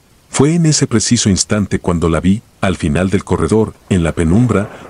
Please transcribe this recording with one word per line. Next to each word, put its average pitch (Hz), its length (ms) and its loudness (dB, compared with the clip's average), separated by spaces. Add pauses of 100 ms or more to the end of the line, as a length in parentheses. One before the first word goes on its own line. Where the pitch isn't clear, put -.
(300)
Fue 151 260 2
en 170 120 2
ese 143 200 0
preciso 110 420 0
instante 95 500 -2
cuando 87 280 -2
la 78 140 0
vi, 95 200 0 (200)
al 95 160 -2
final 87 320 -2
del 92 160 -2
corredor, 95 480 0 (160)
en 90 140 0
la 80 100 -2
penumbra, 101 760 0